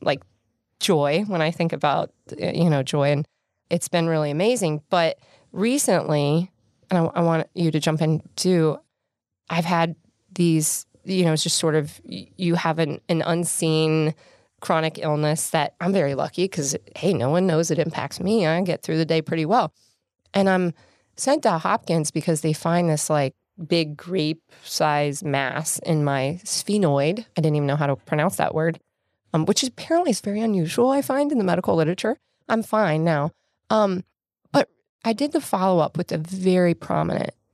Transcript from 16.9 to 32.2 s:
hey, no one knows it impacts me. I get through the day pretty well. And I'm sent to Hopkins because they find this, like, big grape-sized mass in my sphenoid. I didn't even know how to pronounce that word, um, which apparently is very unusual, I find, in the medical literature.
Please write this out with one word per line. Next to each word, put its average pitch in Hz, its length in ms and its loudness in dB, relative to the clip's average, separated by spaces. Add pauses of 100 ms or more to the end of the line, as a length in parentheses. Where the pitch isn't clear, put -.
hey, 190 180 0
no 123 160 0
one 180 200 2
knows 165 240 2
it 151 80 0
impacts - 400 -4
me. 196 260 2
I 165 140 2
get 180 240 -4
through 160 140 0
the 165 60 2
day 160 160 2
pretty 160 260 -2
well. 202 260 0 (600)
And 196 160 4
I'm 185 240 2 (440)
sent 277 260 0
to 190 160 2
Hopkins 165 540 -2
because 160 300 -2
they 160 100 0
find 170 360 0
this, 151 220 0
like, 143 240 0 (320)
big 156 300 0
grape-sized 151 1300 -2
mass 139 560 -4
in 151 240 0
my 139 400 -2
sphenoid. 180 800 0 (120)
I 175 40 -2
didn't 151 160 2
even 147 100 0
know 139 80 0
how 147 140 0
to 135 80 0
pronounce 151 400 -2
that - 180 -2
word, 165 240 -2 (560)
um, 156 100 2
which 196 200 0
apparently 330 480 -2
is 190 80 -2
very 208 200 -4
unusual, 214 500 0
I 277 120 2
find, 285 300 0
in 269 60 0
the 214 40 0
medical 180 320 0
literature. 175 420 0 (320)